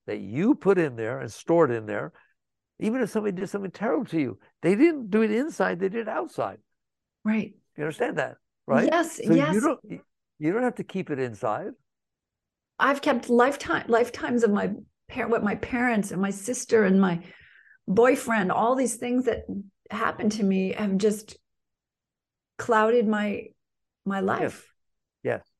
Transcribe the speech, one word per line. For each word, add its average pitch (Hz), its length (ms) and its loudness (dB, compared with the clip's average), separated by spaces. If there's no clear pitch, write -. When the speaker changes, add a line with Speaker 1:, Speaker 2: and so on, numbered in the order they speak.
Speaker 1:
that - 140 -8
you 127 340 0
put 190 240 2
in 147 180 0
there 113 240 -6
and 127 120 -10
stored 165 400 2
in 110 160 -4
there, 104 260 -6
even 226 220 -2
if 208 80 -2
somebody 214 260 -4
did 185 140 -8
something 196 220 -8
terrible 254 340 -2
to 160 140 -4
you. 117 180 -4
They 180 140 2
didn't 277 340 2
do 214 140 4
it 214 80 2
inside, 208 480 -2
they 190 100 -2
did 233 120 -4
it 214 80 -8
outside. 117 500 -6
Speaker 2:
Right. 214 320 -2
Speaker 1:
You 147 100 -6
understand 165 340 -4
that, 123 180 -6
right? 143 240 4
Speaker 2:
Yes, 330 240 0
Speaker 1:
So - 180 0
you 160 40 8
Speaker 2:
yes. 214 240 2
Speaker 1:
don't, 294 180 0
you 151 140 -2
don't 240 120 0
have 247 120 -2
to 185 80 -8
keep - 260 -8
it 147 80 -4
inside. 127 540 -4
Speaker 2:
I've 277 220 2
kept 247 280 0
lifetime, 247 580 2
lifetimes 240 560 2
of 214 80 4
my 196 220 0
par-, - 200 -6
what 226 160 2
my 202 120 0
parents 240 560 -2
and 170 100 -4
my 196 100 0
sister 226 520 0
and 190 160 6
my 175 220 2
boyfriend, 226 640 2
all 233 240 2
these 254 200 0
things 247 300 -2
that - 200 -2
happened 208 420 -2
to 220 100 -2
me 190 300 0
have 196 240 -2
just 208 400 -2
clouded 226 500 4
my, 208 400 -2
my 196 120 -2
Speaker 1:
Yes. 190 80 -2
Speaker 2:
life. 196 480 -4
Speaker 1:
Yes. 117 200 -4